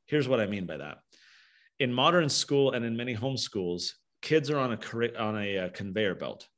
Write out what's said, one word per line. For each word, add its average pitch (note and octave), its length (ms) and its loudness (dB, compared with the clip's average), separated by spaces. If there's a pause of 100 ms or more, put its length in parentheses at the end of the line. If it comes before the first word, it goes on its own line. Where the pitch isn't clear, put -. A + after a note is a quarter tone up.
Here's D3 200 0
what B2+ 120 2
I G#2 80 2
mean G2+ 180 -4
by D#2 120 -8
that. D2 200 -10 (840)
In B2 140 0
modern D#3 360 4
school C#3 420 4
and A#2+ 140 -2
in A#2 120 -2
many A#2+ 180 -4
homeschools, G#2 760 -4 (300)
kids D#3 280 2
are D3 80 0
on B2+ 160 0
a G#2+ 40 -4
curri-, A#2 420 -4
on G#2+ 180 0
a, G2+ 220 -2
uh, F2+ 100 -2
conveyor F#2+ 460 -2
belt, C2 320 -8 (100)